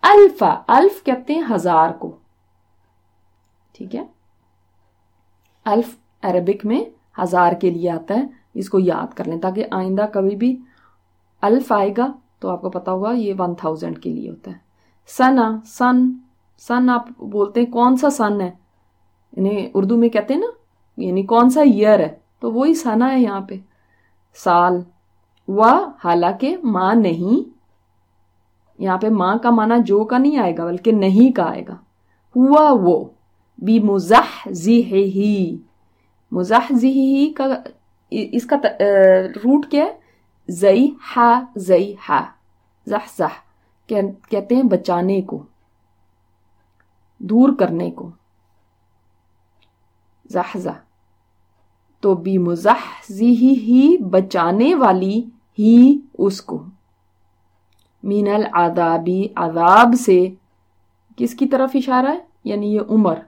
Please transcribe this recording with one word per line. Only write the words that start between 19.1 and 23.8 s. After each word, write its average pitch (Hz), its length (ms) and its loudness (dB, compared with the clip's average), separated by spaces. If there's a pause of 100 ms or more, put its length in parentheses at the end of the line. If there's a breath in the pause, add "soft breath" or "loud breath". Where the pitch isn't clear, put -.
یعنی 196 420 -4
اردو 196 220 0
میں 233 120 2
کہتے 220 260 -2
ہیں 330 60 -2
نا، 453 60 -4 (500)
یعنی 185 260 -4
کون 233 280 4
سا 285 100 0
ایئر 214 380 4
ہے، 165 160 -2 (260)
تو 233 120 -6
وہی 277 220 0
سنا 247 380 0
ہے 262 80 0
یہاں 202 200 -2
پہ، 190 140 -14 (800)